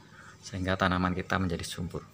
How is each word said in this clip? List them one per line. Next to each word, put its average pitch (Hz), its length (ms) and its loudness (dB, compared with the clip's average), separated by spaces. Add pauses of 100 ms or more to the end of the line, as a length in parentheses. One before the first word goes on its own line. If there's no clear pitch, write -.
(420)
sehingga 92 320 -2
tanaman 92 400 4
kita 90 240 0
menjadi 85 240 0
subur. - 400 -6 (120)